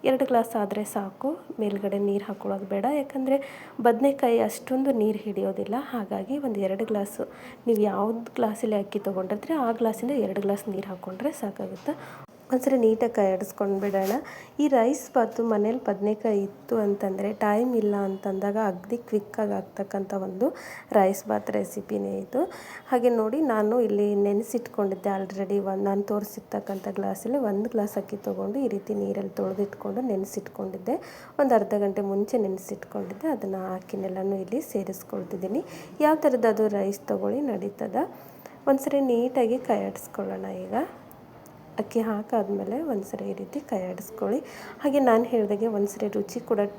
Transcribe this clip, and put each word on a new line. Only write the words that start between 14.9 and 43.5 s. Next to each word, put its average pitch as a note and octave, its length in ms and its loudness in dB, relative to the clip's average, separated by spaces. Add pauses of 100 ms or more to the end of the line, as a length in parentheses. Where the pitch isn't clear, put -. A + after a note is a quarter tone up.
ಬಾತು A3+ 260 2 (100)
ಮನೇಲಿ A3 280 2 (100)
ಬದನೆಕಾಯಿ G#3 580 0
ಇತ್ತು - 280 -6 (100)
ಅಂತಂದ್ರೆ, G3+ 440 0 (140)
ಟೈಮ್ G#3+ 280 4 (100)
ಇಲ್ಲ G#3 140 2 (120)
ಅಂತಂದಾಗ G3 500 -2 (140)
ಅಗ್ದಿ F#3 260 -6 (120)
ಕ್ವಿಕ್ಕಾಗಿ G#3 500 -2
ಆಗ್ತಕ್ಕಂಥ G3 520 -6 (140)
ಒಂದು F#3+ 220 0 (500)
ರೈಸ್ G3 320 6
ಬಾತ್ G#3 280 0
ರೆಸಿಪಿನೇ G2+ 540 -4 (120)
ಇದು. - 180 -2 (480)
ಹಾಗೆ B3 200 4 (100)
ನೋಡಿ, A3 200 0 (140)
ನಾನು G#3+ 220 4 (120)
ಇಲ್ಲಿ G3+ 200 2 (200)
ನೆನೆಸಿಟ್ಕೊಂಡಿದ್ದೆ G3+ 880 0
already F#3+ 420 -2 (100)
ಒಂದು, G3 200 0
ನಾನು G3+ 220 2
ತೋರಿಸಿರ್ತಕ್ಕಂಥ G3+ 760 -4 (100)
ಗ್ಲಾಸಲ್ಲಿ G3+ 420 -2 (120)
ಒಂದು G#3 180 0
ಗ್ಲಾಸ್ G#3 320 -2
ಅಕ್ಕಿ G3+ 160 -8 (100)
ತೊಗೊಂಡು G3 320 -2
ಈ C4 80 0
ರೀತಿ G#3 360 -2
ನೀರಲ್ಲಿ G3 380 -4
ತೊಳೆದಿಟ್ಕೊಂಡು G3 600 -4 (100)
ನೆನೆಸಿಟ್ಕೊಂಡಿದ್ದೆ. G3 840 -4 (460)
ಒಂದು B3+ 180 6
ಅರ್ಧ G3+ 140 0 (100)
ಗಂಟೆ G3 280 0
ಮುಂಚೆ G#3 260 0
ನೆನೆಸಿಟ್ಕೊಂಡಿದ್ದೆ, G3 1000 -4
ಅದನ್ನ F#3+ 260 -6 (160)
ಅಕ್ಕಿನೆಲ್ಲನೂ F#3+ 680 -4
ಇಲ್ಲಿ A3+ 160 -2 (120)
ಸೇರಿಸ್ಕೊಳ್ತಿದ್ದೀನಿ. F#3+ 880 -4 (400)
ಯಾವ D4+ 140 8 (100)
ಥರದ್ದಾದ್ರೂ A3 420 6 (120)
ರೈಸ್ G3 200 0 (120)
ತೊಗೊಳ್ಳಿ, G3+ 280 0 (120)
ನಡೀತದ. G3+ 440 -6 (720)
ಒಂದ್ಸರಿ C#4 340 4 (100)
ನೀಟಾಗಿ A#3+ 480 2 (100)
ಕೈ G#3 160 4
ಆಡಿಸ್ಕೊಳ್ಳೋಣ. F#3+ 600 -6 (200)
ಈಗ F#3+ 100 -6 (1040)
ಅಕ್ಕಿ A3 280 0
ಹಾಕಾದ್ಮೇಲೆ G#3 720 -2 (140)
ಒಂದ್ಸರಿ G3 400 -4
ಈ - 20 -4
ರೀತಿ G3 260 -8 (100)